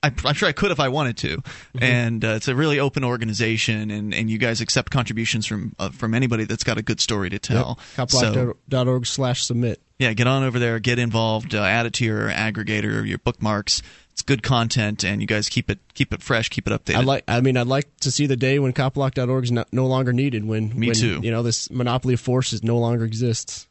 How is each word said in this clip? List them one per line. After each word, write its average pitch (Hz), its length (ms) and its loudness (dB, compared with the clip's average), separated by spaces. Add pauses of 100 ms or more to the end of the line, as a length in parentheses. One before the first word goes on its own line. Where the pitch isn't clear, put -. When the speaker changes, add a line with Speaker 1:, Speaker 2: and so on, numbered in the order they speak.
Speaker 1:
I, 147 80 4 (140)
I'm 143 100 2
sure 202 120 2
I 160 40 2
could 196 180 0
if 156 100 0
I 139 100 2
wanted 131 280 0
to. - 200 -4
Speaker 2:
Mm-hmm. - 460 -8
Speaker 1:
And, 120 400 2
uh, 113 120 0
it's 110 120 -4
a 131 80 0
really 147 240 2
open 139 240 0
organization, 113 840 0
and, 104 240 -4
and 110 160 0
you 110 80 0
guys 113 240 0
accept 117 300 0
contributions 113 560 0
from, 104 320 -6
uh, 95 100 -2
from 110 240 -4
anybody 117 300 2
that's 107 200 -4
got 113 140 0
a 110 60 -4
good 107 180 -2
story 98 300 -2
to 104 80 -4
tell. - 400 0 (180)
Speaker 2:
Yep. 127 140 -2
Speaker 1:
So 120 220 4
Speaker 2:
copblock 123 220 0 (140)
dot 127 180 2
org 127 200 0
slash 127 360 -2
submit. 117 380 -2 (160)
Speaker 1:
yeah, 120 160 2
get 120 140 4
on 135 160 2
over 123 160 0
there, 117 200 0
get 120 200 2
involved, 110 560 0
uh, 104 80 0
add 113 240 2
it 110 60 -6
to 123 120 0
your 107 240 0
aggregator, 107 760 -2
your 101 100 -4
bookmarks. 107 640 -2 (300)
It's - 100 -10
good 135 220 0
content, 113 600 2
and 98 160 0
you 107 80 -2
guys 107 220 0
keep - 220 -2
it, 98 80 -2 (160)
keep - 180 -2
it 107 80 -8
fresh, 113 280 0
keep - 180 -4
it 104 40 0
updated. - 260 0
Speaker 2:
I 120 40 4
like, 135 260 2
I 120 140 2
mean, 127 160 4
I'd 120 100 0
like 135 200 0 (140)
to 139 100 0
see 147 160 0
the 135 100 2
day 131 220 2
when 131 140 0
copblock 135 420 0
dot 127 140 0
org 131 160 0
is 120 60 0
no, 120 200 0
no 127 160 2
longer 131 260 2
needed. 120 320 0
When, 110 340 -2
Speaker 1:
Me 113 100 2
Speaker 2:
when, 117 60 2
Speaker 1:
too. 113 280 2
Speaker 2:
you 113 80 0
know, 113 100 0
this 117 300 -2
monopoly 127 420 0
of 117 60 0
force 127 340 0
is 110 100 -6
no 113 140 2
longer 117 260 2
exists. 113 680 -4